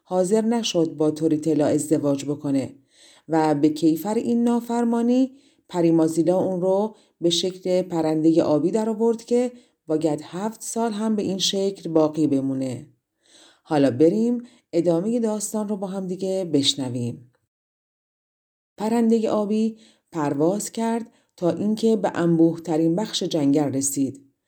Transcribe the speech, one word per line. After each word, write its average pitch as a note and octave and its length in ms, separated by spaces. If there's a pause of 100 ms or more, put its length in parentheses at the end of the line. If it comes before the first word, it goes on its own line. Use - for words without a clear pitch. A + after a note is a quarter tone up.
حاضر F#3 380
نشد A3 520
با D3+ 180
توریتلا D3+ 540
ازدواج C#3+ 600
بکنه C#3 500 (520)
و D#3 280
به D3 140
کیفر E3 440
این A#3 300
نافرمانی A#3+ 880 (380)
پری E3+ 220
مازیلا E3 480
اون F#3 220
رو G3 340 (260)
به E3+ 80
شکل F#3 520
پرنده D#3+ 600
آبی D3+ 300
در A3 180
آورد A3+ 340
که B3 280 (360)
باید D3+ 360
هفت G#3 380
سال A3+ 300
هم G#3+ 240
به G3+ 80
این G3 140
شکل G3 520
باقی D#3 380
بمونه. C3+ 600 (760)
حالا C#3 280
بریم G#3+ 520 (300)
ادامه F3 460
داستان G#3+ 480
رو G#3 100
با F#3+ 100
هم F#3+ 200
دیگه F#3+ 460
بشنویم. B2+ 800 (1500)
پرنده A3+ 520
آبی G#3+ 480 (340)
پرواز D#3 600
کرد A3+ 340 (320)
تا E3+ 120
اینکه G#3+ 460
به G3 200
انبوه E3 440
ترین E3 360
بخش - 280
جنگل C#3+ 500
رسید. C3+ 460 (280)